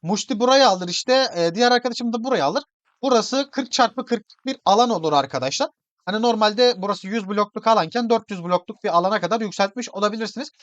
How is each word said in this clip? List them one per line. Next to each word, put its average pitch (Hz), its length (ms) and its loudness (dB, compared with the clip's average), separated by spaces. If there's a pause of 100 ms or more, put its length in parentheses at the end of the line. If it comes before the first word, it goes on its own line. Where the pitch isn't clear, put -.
Muşti 202 380 -4
burayı 262 280 6
alır 180 200 0
işte. 254 380 0 (100)
Ee, 170 180 0
diğer 240 180 4
arkadaşım 240 400 -2
da 233 120 -6
burayı 240 200 0
alır. 196 180 0 (400)
Burası 262 500 0
kırk - 200 -4
çarpı 240 320 0
kırklık - 420 -6
bir 262 180 -6
alan 226 260 4
olur 160 220 -2
arkadaşlar. 135 580 -2 (360)
Hani 214 160 -4
normalde 226 540 2
burası 190 320 -6
yüz 202 200 -6
blokluk 208 380 -4
alanken 226 440 0
dört 226 200 0
yüz 180 140 -10
blokluk 180 400 -4
bir 175 120 0
alana 190 240 0
kadar 185 200 -2
yükseltmiş 202 500 -4
olabilirsiniz. 214 600 -6 (120)